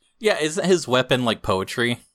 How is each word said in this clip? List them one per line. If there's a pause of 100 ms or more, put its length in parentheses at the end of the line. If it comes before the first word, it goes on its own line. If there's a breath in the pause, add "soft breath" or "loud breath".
(200)
Yeah,
isn't
his
weapon,
like,
poetry? (160)